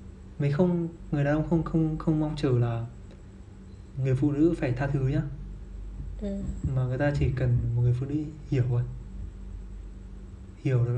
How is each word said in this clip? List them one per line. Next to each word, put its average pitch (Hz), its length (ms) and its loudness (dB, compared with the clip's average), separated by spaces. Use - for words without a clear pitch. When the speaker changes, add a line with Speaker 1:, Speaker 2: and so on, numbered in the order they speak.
Speaker 1:
Mình 143 120 2
không, 175 360 4
người 143 120 2
đàn 147 120 4
ông 156 140 2
không, 165 140 4
không, 156 340 2
không 151 220 2
mong 151 160 0
chờ 147 140 0
là 117 360 2
người 131 120 4
phụ 147 160 4
nữ 160 260 6
phải 131 140 0
tha 139 160 0
thứ 135 200 2
nhá. 156 140 2
Speaker 2:
Ừ. 196 160 -4
Speaker 1:
Mà 127 100 2
người 127 120 0
ta 143 220 4
chỉ 139 60 4
cần 123 220 4
một 120 60 4
người 123 180 6
phụ 131 60 -2
nữ 143 100 -2
hiểu 127 200 4
thôi. 120 120 2
Hiểu 123 220 4
được 120 120 2